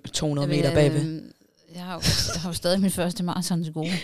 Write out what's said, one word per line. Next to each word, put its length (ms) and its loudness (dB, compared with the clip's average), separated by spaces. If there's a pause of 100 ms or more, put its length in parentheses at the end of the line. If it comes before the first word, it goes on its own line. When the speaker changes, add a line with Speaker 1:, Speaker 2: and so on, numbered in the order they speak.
(140)
Speaker 1:
to 140 0
hundrede 200 0
Speaker 2:
Jamen, 140 2
Speaker 1:
meter 120 4
bagved. 320 4
Speaker 2:
øhm, 260 -6 (440)
jeg 100 -12
har 80 -10
jo, 60 -8 (340)
jeg 80 -4
har 80 -4
jo 40 -4
stadig 280 2
min 100 4
første 320 -2
maraton 400 -2
til 100 -6
gode, 180 -4 (120)